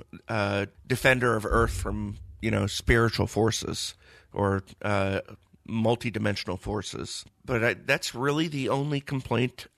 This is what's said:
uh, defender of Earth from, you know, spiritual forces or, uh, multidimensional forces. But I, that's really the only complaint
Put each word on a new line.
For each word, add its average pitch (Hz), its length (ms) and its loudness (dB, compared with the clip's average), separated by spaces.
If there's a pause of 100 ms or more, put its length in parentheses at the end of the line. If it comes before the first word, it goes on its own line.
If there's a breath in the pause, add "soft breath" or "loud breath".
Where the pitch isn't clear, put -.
(280)
uh, 101 380 0 (200)
defender 123 500 4
of 107 100 -2
Earth 113 260 4
from, 104 440 -4 (260)
you 107 80 2
know, 101 160 2
spiritual 113 600 4
forces - 680 0 (380 soft breath)
or, 98 300 0 (200)
uh, 98 380 0 (480)
multidimensional 107 880 -2
forces. - 680 -8 (200)
But 117 200 0
I, 113 100 2
that's - 420 -2
really 147 320 0
the 139 200 -4
only 139 320 0
complaint 127 760 -2